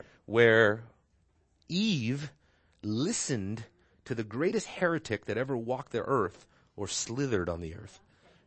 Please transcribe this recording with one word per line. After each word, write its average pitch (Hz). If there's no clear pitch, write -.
Where 113
Eve 147
listened 110
to 123
the 113
greatest 143
heretic 165
that 107
ever 131
walked 120
the 113
earth 110
or 101
slithered 117
on 85
the 85
earth, -